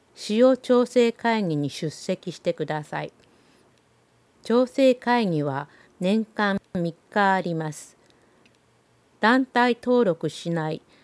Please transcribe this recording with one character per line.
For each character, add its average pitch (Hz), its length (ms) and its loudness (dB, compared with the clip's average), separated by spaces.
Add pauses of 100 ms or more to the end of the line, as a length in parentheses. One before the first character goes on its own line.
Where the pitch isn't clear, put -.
(140)
使 - 240 -6
用 254 200 6
調 247 280 2
整 233 260 2
会 226 320 -2
議 165 120 -2
に 143 140 -2
出 156 200 -8
席 - 420 -8
し - 80 -16
て 170 140 -2
く 156 120 -8
だ 151 180 -6
さ 151 200 -10
い。 - 100 -14 (1300)
調 247 220 2
整 262 280 4
会 240 340 0
議 151 160 -2
は 143 260 -6 (300)
年 208 260 0
間 202 360 -2 (120)
三 170 200 -4 (160)
日 196 240 2
あ 190 60 0
り 175 160 -4
ま 156 160 -6
す。 - 260 -18 (1200)
団 254 260 4
体 240 360 0
登 247 240 2
録 165 240 -2
し - 200 -10
な 160 220 -2
い、 - 100 -8 (220)